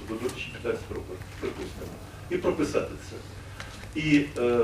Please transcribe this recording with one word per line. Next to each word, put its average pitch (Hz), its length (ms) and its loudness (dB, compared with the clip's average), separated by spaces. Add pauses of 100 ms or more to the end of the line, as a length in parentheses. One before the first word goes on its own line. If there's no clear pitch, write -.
до 110 60 -4
дві 120 140 -2
тисячі - 220 -6
п'ятнадцятого - 440 -2
року, - 200 -6 (260)
припустимо, - 520 -6 (380)
і 117 60 2
прописати - 560 2 (180)
це. - 60 -8 (840)
І, 151 240 8 (140)
е, 120 260 6